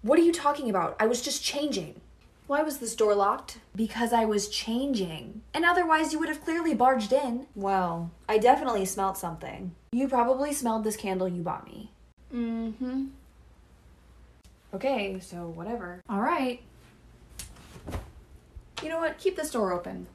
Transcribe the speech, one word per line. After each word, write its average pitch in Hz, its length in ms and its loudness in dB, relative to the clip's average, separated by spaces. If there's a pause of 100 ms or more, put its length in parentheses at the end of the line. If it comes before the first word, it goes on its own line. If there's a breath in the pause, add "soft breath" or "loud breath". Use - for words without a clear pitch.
what 285 180 6
are 339 40 8
you 339 80 6
talking 285 380 0
about? 185 300 0
I 220 80 4
was 233 140 2
just - 220 -4
changing. 240 560 -4 (480)
Why 294 140 2
was 302 180 -2
this 226 160 -6
door 208 200 4
locked? 208 440 0 (160)
Because 226 380 0
I 226 120 6
was 208 240 0
changing. 220 920 -4 (120)
And 320 120 0
otherwise 320 480 4
you 302 60 -2
would 330 100 -2
have - 140 -6
clearly 330 300 0
barged 240 380 4
in. 262 440 0
Well, 180 560 0 (160)
I 220 100 4
definitely 240 480 6
smelled 190 320 -2
something. 170 560 -10 (180)
You 262 160 0
probably 262 460 2
smelled 226 300 -2
this 214 140 -2
candle 185 300 -2
you 180 140 -4
bought - 240 -6
me. - 260 -16 (420)
Mm-hmm. 233 720 -4 (1700)
Okay, 202 460 -2
so 175 280 -12
whatever. 180 640 -10
All 202 120 0
right. 262 400 0 (2250)
You 311 80 -8
know 330 100 -4
what? 311 200 -2
Keep 370 160 0
this 302 160 -4
door 208 200 0
open. 180 440 -6